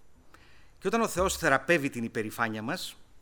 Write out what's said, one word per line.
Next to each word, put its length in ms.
Και 120
όταν 120
ο 60
Θεός 280
θεραπεύει 540
την 140
υπερηφάνεια 580
μας, 340